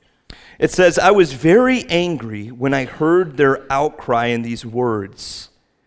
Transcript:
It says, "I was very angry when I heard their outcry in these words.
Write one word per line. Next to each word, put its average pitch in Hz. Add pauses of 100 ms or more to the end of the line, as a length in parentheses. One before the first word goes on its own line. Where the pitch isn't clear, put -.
(600)
It -
says, 180
"I 175
was 175
very 214
angry 120
when 131
I 135
heard 165
their 139
outcry 135
in 117
these 117
words. 110 (380)